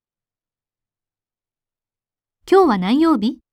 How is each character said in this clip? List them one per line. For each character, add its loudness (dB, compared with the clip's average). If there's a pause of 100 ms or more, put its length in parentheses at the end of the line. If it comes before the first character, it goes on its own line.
(2500)
今 4
日 0
は -2
何 -2
曜 0
日？ -4 (140)